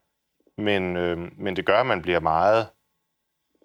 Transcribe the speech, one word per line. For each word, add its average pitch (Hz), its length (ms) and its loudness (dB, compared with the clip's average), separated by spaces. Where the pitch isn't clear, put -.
men, 95 400 -2
øhm, 85 400 -4
men 98 180 -6
det 92 100 -4
gør, 98 140 4
at 131 60 2
man 104 160 -2
bliver 85 180 0
meget 92 480 2